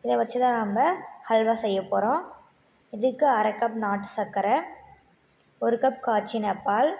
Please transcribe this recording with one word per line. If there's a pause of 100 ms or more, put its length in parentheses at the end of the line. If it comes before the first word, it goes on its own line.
இதை
வச்சு
தான்
நம்ம (440)
ஹல்வா
செய்ய (120)
போறோம். (800)
இதுக்கு (120)
அரை (100)
கப்
நாட்டு
சர்க்கரை, (1080)
ஒரு
கப்
காய்ச்சின (140)
பால்